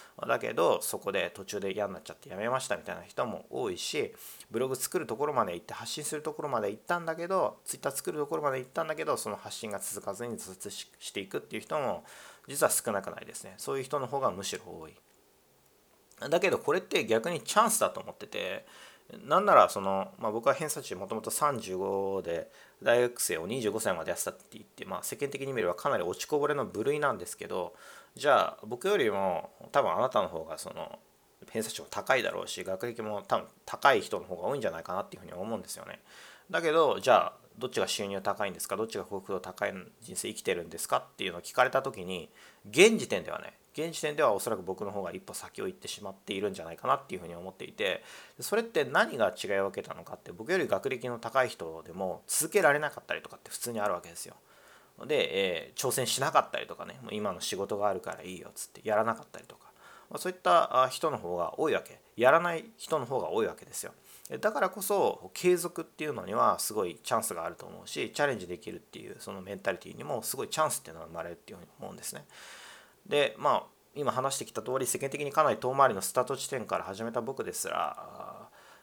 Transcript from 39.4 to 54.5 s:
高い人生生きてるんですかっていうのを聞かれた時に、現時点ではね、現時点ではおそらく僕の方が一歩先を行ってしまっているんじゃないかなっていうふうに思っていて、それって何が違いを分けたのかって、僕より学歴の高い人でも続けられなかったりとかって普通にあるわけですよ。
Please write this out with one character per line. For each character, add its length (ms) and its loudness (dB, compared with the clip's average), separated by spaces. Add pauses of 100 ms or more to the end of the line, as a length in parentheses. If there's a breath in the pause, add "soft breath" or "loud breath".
高 260 -4
い 80 -4 (280)
人 140 -12
生 120 -4
生 60 -6
き 80 -12
て 120 0
る 100 -2
ん 40 -14
で 80 -12
す 120 -6
か 100 2
っ 180 -8
て 80 -6
い 40 -2
う 40 -4
の 60 -10
を 20 -8
聞 140 -14
か 100 6
れ 60 4
た 120 2
時 220 -6
に、 240 -6 (400 loud breath)
現 300 8
時 100 -4
点 140 0
で 80 -8
は 100 -6
ね、 140 -14 (180)
現 200 -4
時 100 -6
点 140 -2
で 60 4
は 100 8
お 80 2
そ 100 -2
ら 60 2
く 60 -8
僕 220 -6
の 60 -4
方 120 -4
が 100 -4
一 80 -10
歩 140 -14
先 280 -10
を 40 -2
行 80 -4
っ 40 -20
て 100 -12
し 140 -10
ま 80 -8
っ 40 -14
て 180 -10
い 80 0
る 100 0
ん 40 -6
じ 60 -10
ゃ 40 -12
な 80 -10
い 40 -10
か 100 -8
な 80 4
っ 120 -2
て 80 -8
い 40 -6
う 20 -8
ふ 40 -10
う 40 -10
に 60 -10
思 160 -10
っ 40 -16
て 100 -12
い 80 -12
て、 300 0 (380 loud breath)
そ 160 0
れ 60 4
っ 20 -8
て 200 0
何 320 2
が 160 4
違 160 -6
い 120 0
を 60 2
分 60 -4
け 100 -6
た 120 -12
の 100 -12
か 100 -12
っ 40 -12
て、 140 -16
僕 200 -6
よ 60 4
り 80 2
学 220 0
歴 200 -4
の 100 -6
高 260 2
い 40 0
人 380 -8
で 60 -14
も 340 -4
続 260 -2
け 80 4
ら 120 8
れ 60 4
な 120 -2
か 100 -12
っ 60 -18
た 80 -4
り 80 -4
と 60 -18
か 80 -18
っ 20 -20
て 120 -20
普 80 -8
通 140 -6
に 80 -2
あ 80 2
る 60 2
わ 80 -4
け 80 -16
で 60 -18
す 100 -10
よ。 80 -18 (720 loud breath)